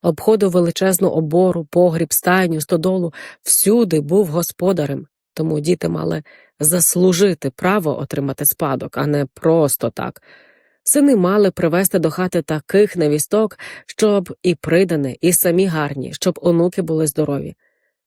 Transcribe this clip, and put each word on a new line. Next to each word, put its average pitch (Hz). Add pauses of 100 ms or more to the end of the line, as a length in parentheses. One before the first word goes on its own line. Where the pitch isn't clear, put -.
Обходив 190
величезну 180
обору, 170
погріб, 170
стайню, 180
стодолу, 175 (300)
всюди 196
був 175
господарем, 165 (280)
тому 160
діти 165
мали 165 (380)
заслужити 175
право 180
отримати 139
спадок, 131
а 139
не 147
просто 160
так. - (600)
Сини 285
мали 190
привезти 175
до 160
хати 175
таких 190
невісток, 170 (280)
щоб 202
і 180
придане, 160
і 175
самі 180
гарні, 143
щоб -
онуки 175
були 160
здорові. 147 (520)